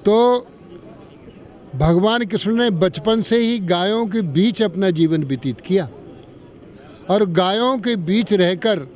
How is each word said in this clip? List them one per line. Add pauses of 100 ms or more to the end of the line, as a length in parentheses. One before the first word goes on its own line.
तो (1300)
भगवान
कृष्ण
ने
बचपन
से
ही
गायों
के
बीच
अपना
जीवन
व्यतीत
किया (1200)
और
गायों
के
बीच
रहकर (180)